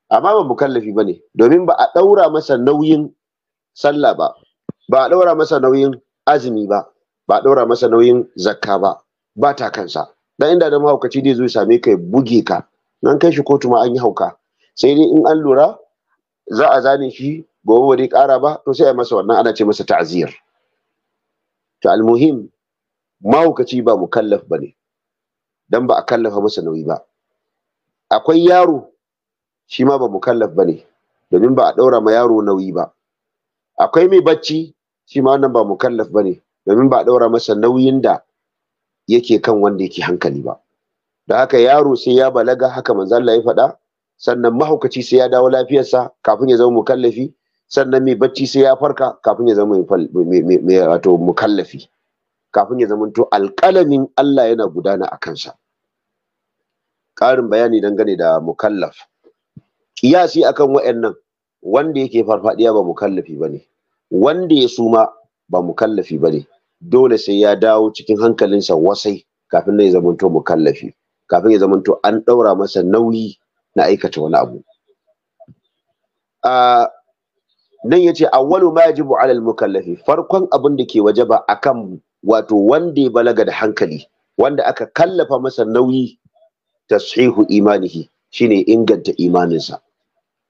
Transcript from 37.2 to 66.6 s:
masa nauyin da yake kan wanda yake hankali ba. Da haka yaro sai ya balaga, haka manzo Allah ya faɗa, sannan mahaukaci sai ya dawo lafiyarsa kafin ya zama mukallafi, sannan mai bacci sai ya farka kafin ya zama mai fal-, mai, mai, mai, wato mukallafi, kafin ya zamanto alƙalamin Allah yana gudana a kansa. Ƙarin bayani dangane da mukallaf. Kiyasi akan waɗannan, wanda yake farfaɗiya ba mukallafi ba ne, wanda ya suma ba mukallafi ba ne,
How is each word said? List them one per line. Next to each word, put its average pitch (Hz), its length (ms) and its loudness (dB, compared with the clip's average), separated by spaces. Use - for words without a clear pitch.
masa 113 240 -2
nauyin 127 480 0
da 98 200 -2
yake 117 340 2
kan 113 180 0
wanda 101 240 -2
yake 87 180 -10
hankali 78 400 -6
ba. - 180 -12
Da 113 120 0
haka 131 200 2
yaro 135 380 4
sai 123 200 -2
ya 131 140 2
balaga, 127 380 0
haka - 260 -4
manzo 98 220 -2
Allah 120 200 2
ya 117 60 0
faɗa, 120 340 0
sannan 120 380 -2
mahaukaci 147 480 -2
sai 127 160 -2
ya 127 100 2
dawo 127 220 2
lafiyarsa 127 600 0
kafin 110 260 0
ya 123 80 4
zama 123 140 4
mukallafi, 127 500 -2
sannan 131 360 0
mai 131 100 0
bacci 127 320 -2
sai 135 160 0
ya 131 140 4
farka 135 480 -4
kafin 110 240 0
ya 110 60 2
zama 104 240 0
mai 85 100 -2
fal-, 90 240 -2
mai, 87 300 0
mai, 87 160 2
mai, 92 180 2
wato 85 320 2
mukallafi, 90 720 -4
kafin 120 280 -2
ya 117 60 2
zamanto 107 460 -4
alƙalamin 143 720 0
Allah 135 360 0
yana 107 160 -2
gudana 92 420 -4
a - 80 -16
kansa. - 380 -14
Ƙarin 123 320 0
bayani 113 340 0
dangane 101 340 -2
da 82 240 0
mukallaf. 82 540 -6
Kiyasi 165 460 2
akan 139 340 0
waɗannan, 117 360 -2
wanda 139 380 -2
yake 117 240 -2
farfaɗiya 110 500 0
ba 101 80 2
mukallafi 87 560 -6
ba 78 100 -6
ne, 73 180 -14
wanda 156 440 0
ya 127 140 2
suma 113 440 0
ba 90 140 -2
mukallafi 90 580 -4
ba 80 100 2
ne, 73 160 -6